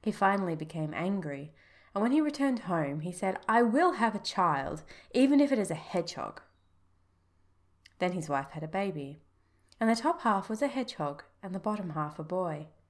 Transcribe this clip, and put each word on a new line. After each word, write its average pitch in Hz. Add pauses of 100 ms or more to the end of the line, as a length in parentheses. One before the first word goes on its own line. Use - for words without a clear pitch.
He 220
finally 196
became 156
angry, 156 (420)
and 202
when 240
he 302
returned 277
home, 156
he 165
said, 190
"I 226
will 269
have 220
a 208
child, 151 (300)
even 277
if 285
it 269
is 190
a 160
hedgehog." - (1600)
Then 180
his 160
wife 139
had 156
a 156
baby, 160 (580)
and 226
the 233
top 311
half 196
was 220
a 285
hedgehog 226 (180)
and 185
the 190
bottom 208
half 151
a 160
boy. 160 (220)